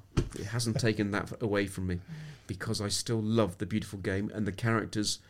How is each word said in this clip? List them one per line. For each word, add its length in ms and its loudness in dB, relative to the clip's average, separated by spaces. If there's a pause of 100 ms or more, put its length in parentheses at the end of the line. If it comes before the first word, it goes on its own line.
(380)
it 100 -6
hasn't 320 0
taken 320 4
that 300 -2
away 260 2
from 200 -4
me, 120 0 (480)
because 340 -2
I 80 0
still 320 0
love 360 2
the 80 -4
beautiful 340 -2
game 340 0
and 120 -2
the 60 0
characters, 680 0 (100)